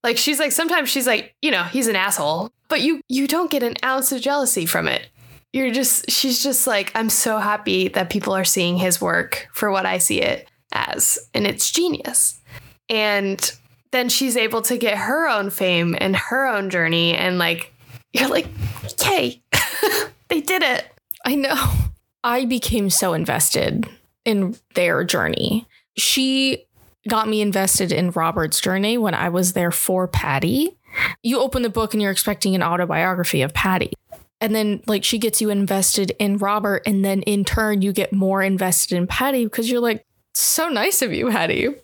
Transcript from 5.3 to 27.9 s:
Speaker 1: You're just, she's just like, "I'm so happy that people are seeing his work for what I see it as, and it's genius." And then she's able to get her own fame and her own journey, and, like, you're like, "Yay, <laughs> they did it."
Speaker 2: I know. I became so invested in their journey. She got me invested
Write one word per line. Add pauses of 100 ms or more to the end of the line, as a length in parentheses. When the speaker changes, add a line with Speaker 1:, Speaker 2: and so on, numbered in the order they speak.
Speaker 1:
You're
just,
she's
just
like,
"I'm
so
happy
that
people
are
seeing
his
work
for
what
I
see
it (240)
as, (160)
and
it's
genius." (480)
And (400)
then
she's
able
to
get
her
own
fame
and
her
own
journey,
and,
like, (400)
you're
like, (580)
"Yay, (440)
<laughs>
they
did
it." (380)
Speaker 2:
I
know. (500)
I
became
so
invested (360)
in (180)
their
journey. (300)
She (420)
got
me
invested